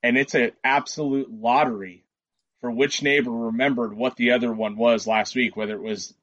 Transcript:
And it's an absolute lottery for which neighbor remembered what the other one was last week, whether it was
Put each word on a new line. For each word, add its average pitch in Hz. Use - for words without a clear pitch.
And 120
it's 139
an 120
absolute 139
lottery 113
for 123
which 135
neighbor 143
remembered 117
what 120
the 240
other 120
one 107
was 113
last 110
week, 120
whether 107
it 101
was 107